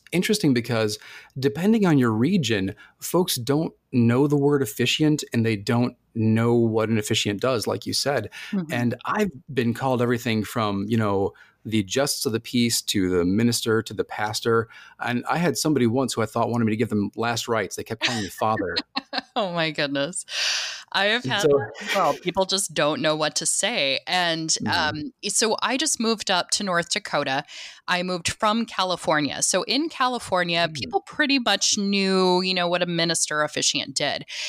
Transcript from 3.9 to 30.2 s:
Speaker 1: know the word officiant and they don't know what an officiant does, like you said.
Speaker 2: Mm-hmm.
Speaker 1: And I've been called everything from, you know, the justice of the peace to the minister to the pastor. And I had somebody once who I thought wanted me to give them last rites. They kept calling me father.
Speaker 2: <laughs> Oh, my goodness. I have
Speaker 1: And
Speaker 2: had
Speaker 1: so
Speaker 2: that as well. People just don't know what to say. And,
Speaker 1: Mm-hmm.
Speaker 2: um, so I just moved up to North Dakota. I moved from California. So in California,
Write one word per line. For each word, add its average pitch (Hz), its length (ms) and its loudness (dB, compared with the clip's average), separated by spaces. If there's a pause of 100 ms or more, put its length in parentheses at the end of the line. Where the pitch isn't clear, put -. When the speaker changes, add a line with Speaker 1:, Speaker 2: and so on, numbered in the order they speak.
Speaker 1:
know 120 360 6
the 147 100 4
word 143 260 4
officiant 147 680 0
and 117 140 2
they 113 100 2
don't 120 400 0 (200)
know 113 400 4
what 110 340 2
an 113 80 2
officiant 104 420 0
does, 120 280 0
like 110 180 -4
you 104 80 -6
said. 131 360 -2 (220)
Speaker 2:
Mm-hmm. 170 220 -4
Speaker 1:
And 120 220 0 (100)
I've 202 240 0 (240)
been 120 220 0
called 127 260 0
everything 117 420 0
from, 101 440 -2
you 113 100 0
know, 101 360 0 (320)
the 110 180 0
justice 127 420 -2
of - 60 -2
the 113 80 -2
peace 117 420 0
to 92 280 0
the 87 160 2
minister 113 580 2
to - 100 -10
the 92 120 -4
pastor. 113 640 -2 (300)
And 120 300 -4
I 139 80 2
had 165 200 2
somebody 139 300 2
once 120 260 0
who 113 80 -2
I 110 40 2
thought 113 240 -2
wanted 117 160 0
me 107 60 2
to 107 60 -2
give 110 120 0
them 101 260 0
last 117 320 -2
rites. 110 280 -2
They - 80 -8
kept - 200 -8
calling 120 200 -2
me 90 60 -8
father. 107 520 -2
Speaker 2:
<laughs> - 40 -12 (500)
Oh, 196 180 -2
my 160 180 0
goodness. 143 540 -4 (640)
I 196 140 2
have 226 180 0
Speaker 1:
And - 100 -2
Speaker 2:
had 202 100 0
Speaker 1:
so 233 40 6
Speaker 2:
that 139 240 2 (100)
as 208 140 -4
well. 165 200 2
People 180 300 -2
just 185 280 -4
don't 151 280 0
know 156 140 2
what 151 220 -2
to 156 80 -4
say. 165 600 0
And, 165 440 0
Speaker 1:
Mm-hmm. - 180 -2 (300)
Speaker 2:
um, 151 160 -8 (160)
so 220 320 0
I 233 160 -2
just 294 220 -2
moved 226 300 -2
up 185 220 2
to - 120 -2
North 175 260 0
Dakota. 143 560 -2 (420)
I 180 160 0
moved 180 300 -4
from 220 320 0
California. 160 760 0
So - 220 0
in 277 260 -2
California, 180 800 0